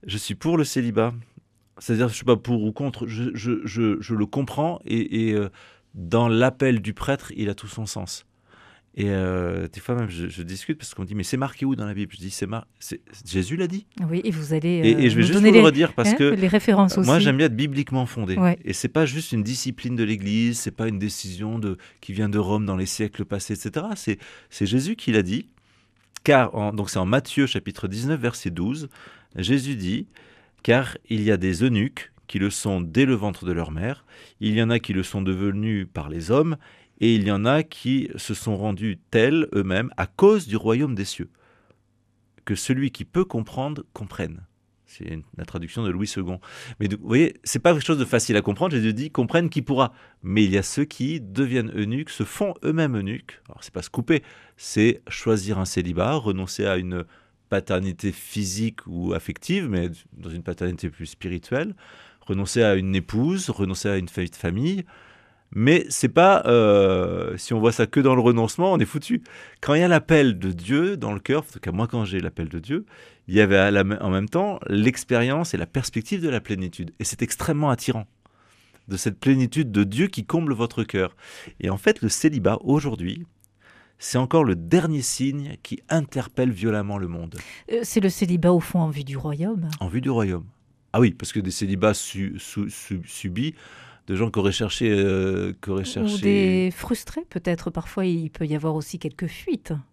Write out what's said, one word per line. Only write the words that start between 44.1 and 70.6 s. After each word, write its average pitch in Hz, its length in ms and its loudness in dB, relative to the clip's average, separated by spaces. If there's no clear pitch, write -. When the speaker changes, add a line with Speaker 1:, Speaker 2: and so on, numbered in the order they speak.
Speaker 1:
C'est - 200 -16
une, 80 180 -10
la 85 80 -10
traduction 85 380 -10
de 101 80 -2
Louis 92 160 -2
second. 92 320 -6
Mais 104 80 -2
donc, 101 140 -4
vous - 80 -14
voyez, 135 340 4
c'est - 160 -6
pas 170 140 4
quelque 151 120 0
chose 156 140 2
de 131 60 2
facile 117 320 2
à 104 40 6
comprendre. 139 360 -2
Jésus 110 180 2
dit, « 139 160 -6
Comprenne 165 380 2
qui 143 140 -2
pourra. » 127 300 2
Mais 101 220 4
il 95 80 2
y 98 60 4
a 95 40 2
ceux 143 220 -2
qui 147 360 -6
deviennent 117 540 -2
eunuques, 113 360 -4
se - 120 -6
font 196 400 -4
eux-mêmes 156 340 0
eunuques. 101 520 -8
Alors, - 160 -20
c'est - 100 -20
pas 90 80 -8
se - 80 -14
couper, 143 320 0
c'est - 520 0
choisir 104 500 -2
un 92 60 -2
célibat, 90 480 -2
renoncer 101 540 -4
à 95 100 0
une 90 280 -6
paternité 95 640 -2
physique 104 760 -6
ou 90 260 -4
affective, 170 560 -4
mais 87 220 -2
dans 85 180 -16
une 82 140 -10
paternité 90 440 -6
plus 78 180 -12
spirituelle, 123 680 -6
renoncer 101 420 -2
à 101 140 6
une 95 180 0
épouse, 131 560 0
renoncer 98 380 -2
à 101 80 0
une 90 120 -4
fa-, - 140 -6
famille. 151 520 -2
Mais 135 360 4
c'est - 180 0
pas, 180 380 6
euh, 95 920 4
si - 160 -8
on 113 80 0
voit 113 120 4
ça 113 140 2
que 143 140 0
dans 131 140 6
le 127 80 4
renoncement, 120 500 4
on 170 60 4
est - 80 4
foutu. - 360 -4
Quand 143 140 0
il 156 60 4
y 180 40 6
a 180 40 4
l'appel 147 500 6
de 95 120 -2
Dieu 139 460 0